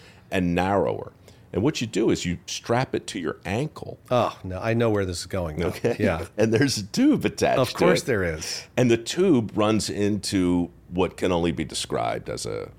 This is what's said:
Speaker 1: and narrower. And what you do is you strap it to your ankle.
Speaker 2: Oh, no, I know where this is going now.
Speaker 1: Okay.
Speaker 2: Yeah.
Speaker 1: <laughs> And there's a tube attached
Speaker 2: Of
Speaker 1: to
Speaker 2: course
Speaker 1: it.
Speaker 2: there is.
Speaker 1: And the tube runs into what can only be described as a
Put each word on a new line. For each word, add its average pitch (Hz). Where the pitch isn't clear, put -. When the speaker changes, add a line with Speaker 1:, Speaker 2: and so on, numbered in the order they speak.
Speaker 1:
and 90
narrower. 90
And 95
what 151
you 117
do 185
is -
you 87
strap -
it -
to 104
your 76
ankle. 117
Speaker 2:
Oh, 117
no, 92
I 113
know 117
where 101
this 90
is -
going 85
now. 85
Speaker 1:
Okay. 117
Speaker 2:
Yeah. 92
Speaker 1:
<laughs> -
And 113
there's 117
a 101
tube 240
attached 90
Speaker 2:
Of 131
Speaker 1:
to -
Speaker 2:
course 175
Speaker 1:
it. -
Speaker 2:
there 107
is. 80
Speaker 1:
And 113
the 143
tube 170
runs 104
into 92
what 87
can 95
only 85
be 80
described 57
as 60
a 52